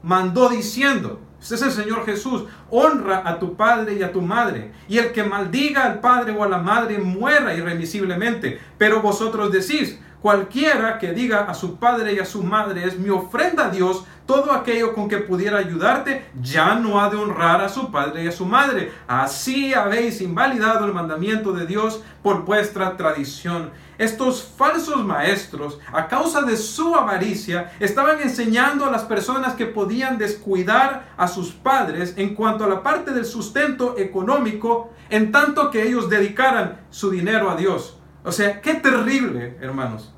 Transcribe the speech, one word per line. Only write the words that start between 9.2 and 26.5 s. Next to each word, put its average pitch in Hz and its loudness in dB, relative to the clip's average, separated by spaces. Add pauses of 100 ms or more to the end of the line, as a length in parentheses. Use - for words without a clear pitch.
decís, 226 -2 (220)
cualquiera 220 2
que 175 -4
diga 220 0
a 180 -4
su - -6
padre 226 2
y 196 0
a 185 -2
su 190 -6
madre, 190 0
'Es 185 -2
mi 196 -2
ofrenda 277 0
a 190 -2
Dios 185 0 (200)
todo 277 4
aquello 226 0
con 208 -2
que 202 -2
pudiera 202 0
ayudarte', 170 0 (160)
ya 156 2
no 220 2
ha 202 4
de 208 -2
honrar 175 2
a 196 0
su - -6
padre 165 -2
y 170 -2
a 170 -2
su 185 -6
madre. 240 2 (160)
Así 262 -2
habéis 214 0
invalidado 220 0
el 196 -2
mandamiento 185 -2
de 170 -4
Dios 214 -2 (220)
por 185 2
vuestra 196 0
tradición". 160 -4 (300)
Estos 226 0
falsos 302 0
maestros, 151 -2 (140)
a 165 -2
causa 294 0
de 226 0